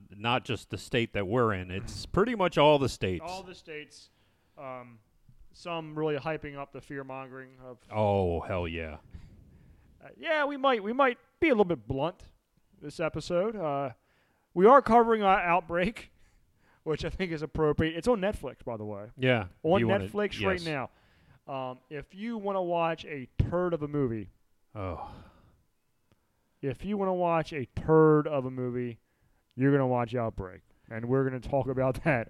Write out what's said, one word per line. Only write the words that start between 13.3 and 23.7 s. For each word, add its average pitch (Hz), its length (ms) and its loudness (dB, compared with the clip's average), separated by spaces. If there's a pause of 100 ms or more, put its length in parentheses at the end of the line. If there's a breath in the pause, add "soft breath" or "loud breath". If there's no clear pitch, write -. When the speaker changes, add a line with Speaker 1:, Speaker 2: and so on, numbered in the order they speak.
Speaker 2:
Uh, 143 360 -4 (640)
we 180 140 6
are 262 160 12
covering 226 400 4
our 196 160 6
Outbreak, 175 720 -2 (360)
<laughs> - 360 -20
which 151 220 -4
I 160 40 -4
think 180 220 -6
is 151 100 -6
appropriate. 156 540 0
It's 165 120 -6
on 240 140 2
Netflix, 180 440 -6
by 117 120 -8
the 107 80 -10
way. 104 200 -10 (120)
Speaker 1:
Yeah, 127 260 4
if 92 40 -10 (160)
Speaker 2:
On 175 160 4
Speaker 1:
you - 80 2
wanna, 196 200 2
Speaker 2:
Netflix 202 380 -4
right 190 160 0
Speaker 1:
yes. 170 40 -8
Speaker 2:
now. 143 240 -6 (580 soft breath)
Um, 131 320 -10 (100)
if 143 240 -14
you 226 240 -8
wanna 196 240 -2
watch 170 440 -2
a 139 220 -10 (120)
turd 175 340 0